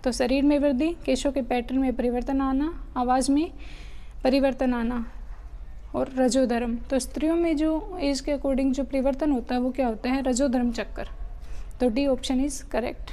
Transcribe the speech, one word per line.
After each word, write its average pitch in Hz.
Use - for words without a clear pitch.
तो 254
शरीर 269
में 294
वृद्धि, 285
केशों 262
के 269
पैटर्न 247
में 262
परिवर्तन 247
आना, 269
आवाज़ 254
में 311
परिवर्तन 262
आना 233
और 262
रजोधर्म। 240
तो 269
स्त्रियों 294
में 339
जो 320
एज 277
के 294
according 269
जो 277
परिवर्तन 269
होता 247
है 247
वो 254
क्या 262
होता 226
है? 269
रजोधर्म 247
चक्कर। -
तो 254
D 269
option 262
is 285
correct। -